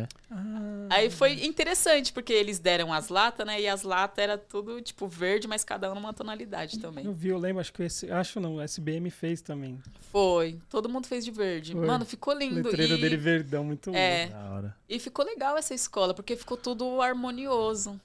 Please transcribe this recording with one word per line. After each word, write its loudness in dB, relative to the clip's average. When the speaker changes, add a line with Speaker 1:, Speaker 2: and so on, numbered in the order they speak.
Speaker 1:
é? -6
Speaker 2:
Ah, -8
Speaker 3:
Aí 4
foi 4
Speaker 2:
verdade. 0
Speaker 3:
interessante, 4
porque -4
eles 4
deram 4
as -2
latas, 2
né? -2
E 0
as 0
latas 2
era 2
tudo, -8
tipo, -8
verde, 0
mas -2
cada -4
uma -6
numa -8
tonalidade -8
também. -8
Speaker 2:
Eu -2
vi, -4
eu 0
lembro, 0
acho -6
que -4
esse, -6
acho -2
não, -4
o -6
S -8
B -2
M -2
fez -4
também. -8
Speaker 3:
Foi, 6
todo 0
mundo -2
fez -2
de -6
verde. -2
Speaker 2:
Foi. 0
Speaker 3:
Mano, 4
ficou -2
lindo. 0
Speaker 2:
Letreiro 4
Speaker 3:
E 2
Speaker 2:
dele 4
verdão, 2
muito -4
Speaker 3:
é. 4
Speaker 2:
louco. -12
Speaker 1:
Da -8
hora. -6
Speaker 3:
E -4
ficou 0
legal 0
essa -2
escola, 2
porque -4
ficou -6
tudo -2
harmonioso. 0